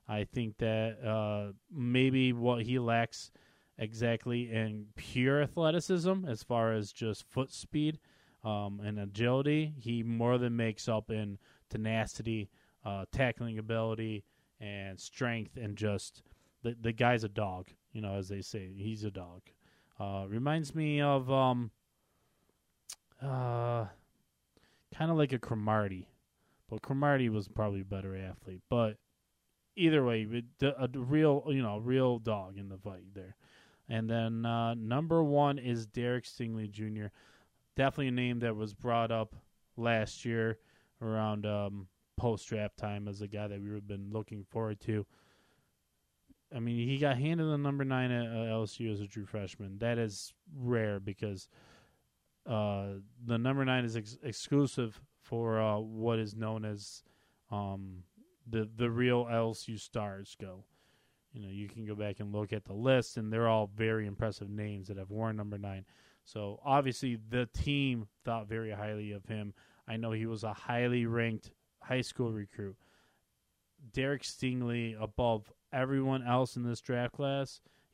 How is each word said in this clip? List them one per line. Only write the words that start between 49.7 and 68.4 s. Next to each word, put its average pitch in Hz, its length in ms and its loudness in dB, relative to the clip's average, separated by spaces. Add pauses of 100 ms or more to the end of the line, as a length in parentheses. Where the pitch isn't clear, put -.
That 117 180 2
is 110 380 -4 (200)
rare 113 460 0
because, 98 480 -6 (1000)
uh, 104 420 0 (360)
the 117 140 0
number 135 260 2
nine 127 220 2
is 113 100 -4
ex-, 110 260 -8
exclusive 127 800 0 (220)
for, 117 360 0
uh, 107 200 4
what 110 400 0
is 107 180 -2
known 110 300 -4
as, 104 360 -8 (480)
um, 98 520 -6 (440)
the, 110 300 -2
the 120 140 2
real 123 400 4
L 117 220 2
S - 140 -10
U 110 120 -6
stars 98 600 -8
go. 95 260 -12 (680)
You 120 80 -14
know, 101 80 -10
you 101 200 -8
can 110 180 -10
go 104 80 -4
back 104 260 -4
and 101 140 -6
look 104 180 -2
at 107 140 -4
the 98 80 -10
list, 123 420 2
and 110 160 -2
they're 117 160 4
all 107 260 4
very 110 320 0
impressive 101 440 -4
names 104 380 -6
that 98 100 -8
have 95 100 -10
worn 107 280 -2
number 104 200 -6
nine. 98 300 -6 (400)
So, 104 360 -6
obviously, 135 540 2 (140)
the 123 240 0
team 135 540 0 (180)
thought 117 200 -2